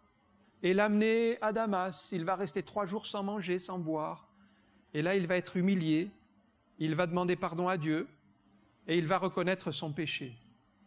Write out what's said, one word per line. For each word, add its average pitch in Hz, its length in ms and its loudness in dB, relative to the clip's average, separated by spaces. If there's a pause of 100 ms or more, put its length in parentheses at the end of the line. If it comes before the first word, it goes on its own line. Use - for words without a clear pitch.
(640)
et 180 100 4
l'amener 220 680 4
à 214 120 2
Damas. 196 580 -2
Il 165 140 -4
va 185 100 0
rester 190 280 -4
trois 202 220 -4
jours 202 200 -6
sans 202 180 -6
manger, 190 360 -2
sans 185 200 -8
boire. 160 480 -4 (680)
Et 151 80 0
là, 180 140 2
il 185 120 0
va 180 100 2
être 180 180 -4
humilié. 180 540 2 (720)
Il 156 160 0
va 180 100 4
demander 180 300 0
pardon 175 320 -2
à 190 100 2
Dieu 156 300 0 (800)
et 160 100 2
il 170 80 2
va 185 120 2
reconnaître 180 540 0
son 151 220 -4
péché. 143 420 -6 (520)